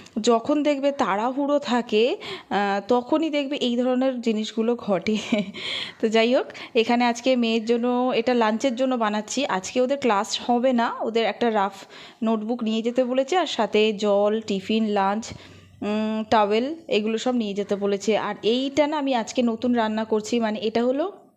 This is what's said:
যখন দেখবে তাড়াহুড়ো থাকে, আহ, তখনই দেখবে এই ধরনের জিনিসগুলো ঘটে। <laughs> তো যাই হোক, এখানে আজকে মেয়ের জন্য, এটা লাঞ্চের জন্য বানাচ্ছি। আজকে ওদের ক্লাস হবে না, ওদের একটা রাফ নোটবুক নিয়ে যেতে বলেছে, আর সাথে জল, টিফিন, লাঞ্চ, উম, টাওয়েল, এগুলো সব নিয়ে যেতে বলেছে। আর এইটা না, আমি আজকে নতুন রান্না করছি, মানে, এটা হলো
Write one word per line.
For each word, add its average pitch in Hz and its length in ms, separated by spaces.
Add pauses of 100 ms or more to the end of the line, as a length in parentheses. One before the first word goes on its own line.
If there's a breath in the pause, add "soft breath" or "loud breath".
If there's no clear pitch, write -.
(200 loud breath)
যখন 240 420
দেখবে 277 300
তাড়াহুড়ো 262 680
থাকে, 240 580 (340 loud breath)
আহ, 202 380
তখনই 269 420
দেখবে 285 260
এই 240 200
ধরনের 254 440
জিনিসগুলো 226 560
ঘটে। 202 400 (140)
<laughs> - 680
তো 226 80
যাই 226 260
হোক, 311 120 (280 loud breath)
এখানে 240 300
আজকে 240 320
মেয়ের 226 280
জন্য, 247 520
এটা 233 180
লাঞ্চের 226 420
জন্য 262 180
বানাচ্ছি। 214 520
আজকে 190 340
ওদের 262 180
ক্লাস 220 480
হবে 247 260
না, 240 280
ওদের 226 240
একটা 214 260
রাফ 202 340 (380 loud breath)
নোটবুক 226 400
নিয়ে 220 200
যেতে 240 220
বলেছে, 262 320
আর 339 100
সাথে 214 460
জল, 208 480
টিফিন, 220 480
লাঞ্চ, 202 360 (580 loud breath)
উম, 214 480
টাওয়েল, 220 440 (140)
এগুলো 220 300
সব 247 160
নিয়ে 214 200
যেতে 202 220
বলেছে। 202 420
আর 190 240
এইটা 269 440
না, 302 120
আমি 269 160
আজকে 233 280
নতুন 240 320
রান্না 220 300
করছি, 220 360
মানে, 214 220
এটা 220 220
হলো 285 400 (120)